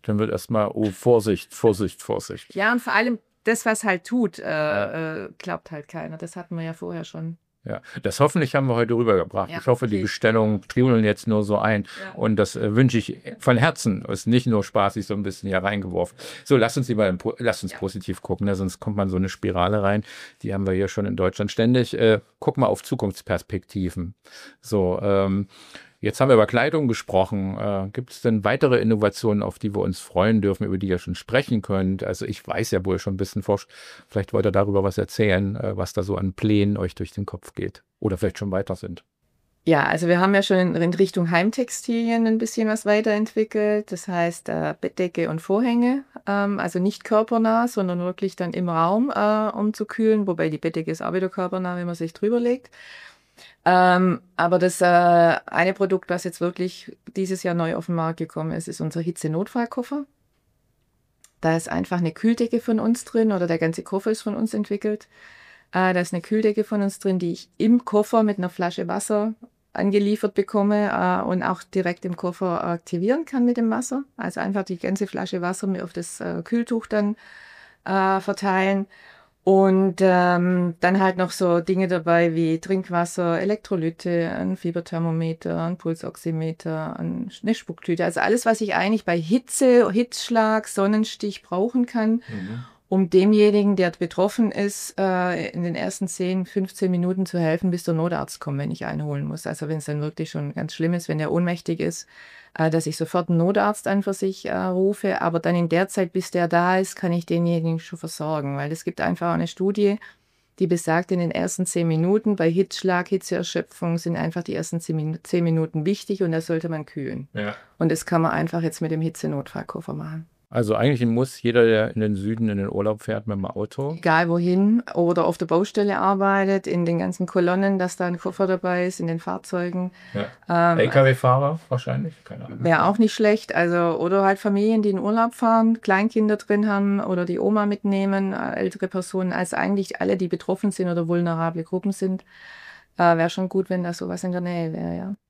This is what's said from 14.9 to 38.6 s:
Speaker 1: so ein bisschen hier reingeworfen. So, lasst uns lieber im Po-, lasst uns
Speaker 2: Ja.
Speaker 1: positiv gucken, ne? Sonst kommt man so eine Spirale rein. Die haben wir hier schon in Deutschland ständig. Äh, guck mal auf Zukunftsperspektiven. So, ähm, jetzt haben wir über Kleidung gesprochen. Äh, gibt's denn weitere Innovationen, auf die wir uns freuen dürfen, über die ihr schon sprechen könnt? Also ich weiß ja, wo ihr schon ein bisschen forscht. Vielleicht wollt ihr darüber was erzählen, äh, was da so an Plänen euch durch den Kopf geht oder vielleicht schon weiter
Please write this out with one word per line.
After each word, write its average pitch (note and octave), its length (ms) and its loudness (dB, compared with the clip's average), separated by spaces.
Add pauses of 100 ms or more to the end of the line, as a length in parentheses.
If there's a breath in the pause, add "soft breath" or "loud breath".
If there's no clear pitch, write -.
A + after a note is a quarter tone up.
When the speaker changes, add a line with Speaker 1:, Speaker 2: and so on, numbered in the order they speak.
Speaker 1:
so G#2+ 60 -4
ein G2+ 100 -4
bisschen F#2+ 240 -8
hier F#2+ 120 0
reingeworfen. F#2 580 -2 (260 loud breath)
So, C#3 140 4
lasst A#2 200 2
uns B2+ 120 -2
lieber G#2+ 180 2
im F#2 120 0
Po-, - 180 -4
lasst A#2 260 -2
uns F#2 80 -8
Speaker 2:
Ja. - 80 -16
Speaker 1:
positiv F#2+ 420 -6
gucken, G2+ 260 -4
ne? G2 80 0
Sonst F#2+ 260 -4
kommt G#2 160 -4
man G2 100 0
so F#2 80 -2
eine F#2 140 0
Spirale F#2 520 0
rein. G2+ 220 2 (380 loud breath)
Die A2 120 -6
haben G2 140 -2
wir F#2 60 2
hier F#2+ 160 0
schon G#2 160 -4
in G2 100 -4
Deutschland F#2+ 360 -2
ständig. A#2+ 460 2
Äh, A2 220 4 (200)
guck - 180 -2
mal B2+ 100 4
auf G2 160 0
Zukunftsperspektiven. F#2+ 1300 -4 (460 loud breath)
So, F#2 420 0
ähm, G2 460 2 (540 loud breath)
jetzt G#2 180 -4
haben C3+ 80 4
wir C3+ 60 8
über G#2+ 140 8
Kleidung C#3 420 2
gesprochen. G2 680 0
Äh, G2+ 360 -2
gibt's - 280 -12
denn A2 220 2
weitere B2 380 4
Innovationen, G#2+ 600 2
auf G2+ 160 -4
die G#2 160 -4
wir G2+ 80 -2
uns F#2 200 -2
freuen G#2 400 2
dürfen, G2+ 240 0
über F#2+ 120 -2
die G2 120 -4
ihr F2+ 100 0
schon - 160 -8
sprechen A#2+ 460 0
könnt? F#2+ 420 -2
Also F#2+ 220 -6
ich - 200 -8
weiß - 260 -4
ja, F#2 120 0
wo G2 80 -2
ihr F2+ 80 0
schon G2 140 -4
ein F#2 40 -6
bisschen G2 240 -4
forscht. - 280 -2 (400 loud breath)
Vielleicht - 240 -4
wollt G#2 120 2
ihr G2+ 60 2
darüber G2 320 2
was G2 140 0
erzählen, G2+ 580 0
äh, G2+ 220 -4
was F#2 160 -6
da F#2 100 -2
so F#2+ 140 -4
an F#2+ 160 -2
Plänen G#2 420 2
euch F#2 200 -4
durch - 160 -8
den G2+ 140 -6
Kopf - 280 -14
geht F#2+ 300 -8 (180)
oder F#2+ 160 -2
vielleicht F#2+ 200 -2
schon G2+ 140 -6
weiter F#2+ 240 -2